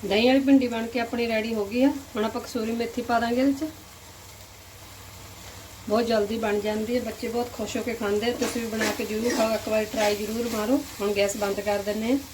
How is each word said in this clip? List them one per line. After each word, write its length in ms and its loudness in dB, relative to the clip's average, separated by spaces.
ਦਹੀਂ 220 4
ਵਾਲੀ 120 8
ਭਿੰਡੀ 280 6
ਬਣ 200 -2
ਕੇ 120 -2
ਆਪਣੀ 280 -2
ਰੈਡੀ 260 0
ਹੋ 120 0
ਗਈ 180 2
ਆ। 60 8
ਹੁਣ 360 -2
ਆਪਾਂ 160 -4
ਕਸੂਰੀ 300 -4
ਮੇਥੀ 300 -2
ਪਾ 180 2
ਦਾਂਗੇ 220 2
ਇਹਦੇ 120 4
'ਚ। 160 -4
ਬਹੁਤ 160 4
ਜਲਦੀ 320 2
ਬਣ 220 2
ਜਾਂਦੀ 360 -2
ਹੈ, 60 2
ਬੱਚੇ 260 -6
ਬਹੁਤ 260 -2
ਖੁਸ਼ 240 -6
ਹੋ 60 -2
ਕੇ 100 -4
ਖਾਂਦੇ 380 0
ਆ। 20 -2
ਤੁਸੀਂ 280 -2
ਵੀ 60 -4
ਬਣਾ 240 0
ਕੇ 140 -4
ਜ਼ਰੂਰ 300 0
ਖਾਓ, 180 2
ਇੱਕ 160 -2
ਵਾਰੀ 160 2
ਟਰਾਈ 300 2
ਜ਼ਰੂਰ 340 -4
ਮਾਰੋ। 340 2
ਹੁਣ 140 2
ਗੈਸ 220 2
ਬੰਦ 220 0
ਕਰ 200 0
ਦਿੰਦੇ 320 -2
ਹਾਂ। 60 4